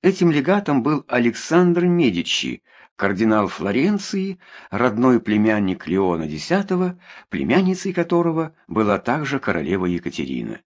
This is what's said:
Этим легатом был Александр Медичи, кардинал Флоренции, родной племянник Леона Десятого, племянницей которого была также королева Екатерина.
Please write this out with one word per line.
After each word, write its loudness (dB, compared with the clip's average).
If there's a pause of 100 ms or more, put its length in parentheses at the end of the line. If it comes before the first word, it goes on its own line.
Этим 4
легатом 2
был -2
Александр 2
Медичи, 0 (380)
кардинал 2
Флоренции, -2 (320)
родной 2
племянник 0
Леона 0
Десятого, -2 (300)
племянницей 0
которого 0 (140)
была 0
также -2
королева -2
Екатерина. -6